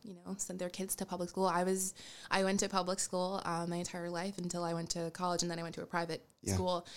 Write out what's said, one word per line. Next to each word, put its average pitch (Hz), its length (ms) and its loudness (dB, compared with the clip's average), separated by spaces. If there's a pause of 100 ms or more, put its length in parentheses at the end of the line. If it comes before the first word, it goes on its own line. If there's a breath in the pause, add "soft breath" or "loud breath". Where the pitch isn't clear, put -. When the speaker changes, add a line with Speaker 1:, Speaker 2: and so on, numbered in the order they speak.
Speaker 1:
you 208 120 -12
know, 180 240 -10
sent 185 200 -4
their 180 120 -2
kids 190 260 -4
to 190 80 -4
public 180 240 -2
school. 190 180 2
I 180 180 4
was, 190 280 2 (380 loud breath)
I 196 140 6
went 196 160 4
to 196 100 2
public 185 300 2
school, 185 440 0
uh, 170 240 0
my 170 80 0
entire 175 320 -4
life 175 300 -2
until 175 260 -2
I 170 80 0
went 165 180 -2
to 165 200 -2
college, 175 320 2
and 175 80 -2
then 165 80 -2
I 165 40 -4
went 170 120 -6
to - 80 -6
a - 40 -6
private 170 380 -2 (180)
Speaker 2:
Yeah. 196 120 2
Speaker 1:
school. 180 320 2 (100)